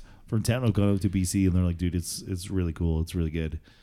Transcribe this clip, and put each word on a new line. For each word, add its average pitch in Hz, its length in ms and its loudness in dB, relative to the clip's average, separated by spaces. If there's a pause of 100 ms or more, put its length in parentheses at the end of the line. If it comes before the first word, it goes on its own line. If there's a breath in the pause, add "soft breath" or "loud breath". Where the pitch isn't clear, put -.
(260 soft breath)
from 107 160 0
town 123 220 0
who've 110 80 4
gone 101 220 4
out 95 80 0
to 104 60 2
B 92 160 0
C 95 220 2
and 87 80 4
they're 90 80 4
like, 87 160 0
"Dude, 87 160 -2
it's, - 280 -4
it's 92 280 -8
really 90 220 0
cool. 80 300 0
It's 82 120 -8
really 82 160 -2
good." 78 300 -6 (220 soft breath)